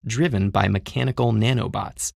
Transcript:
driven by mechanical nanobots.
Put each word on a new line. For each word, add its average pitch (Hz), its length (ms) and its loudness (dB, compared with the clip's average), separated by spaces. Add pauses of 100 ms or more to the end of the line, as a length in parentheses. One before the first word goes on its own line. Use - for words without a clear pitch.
driven 113 440 2
by 98 180 2
mechanical 120 640 0
nanobots. 110 880 -2